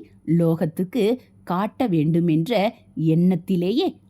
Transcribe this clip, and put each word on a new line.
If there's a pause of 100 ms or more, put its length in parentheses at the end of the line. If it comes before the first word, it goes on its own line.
(340)
லோகத்துக்கு (380)
காட்ட
வேண்டுமென்ற (560)
எண்ணத்திலேயே (220)